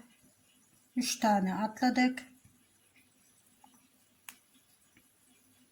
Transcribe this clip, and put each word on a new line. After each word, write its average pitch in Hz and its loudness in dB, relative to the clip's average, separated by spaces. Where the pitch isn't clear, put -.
üç - -2
tane 196 2
atladık. 247 0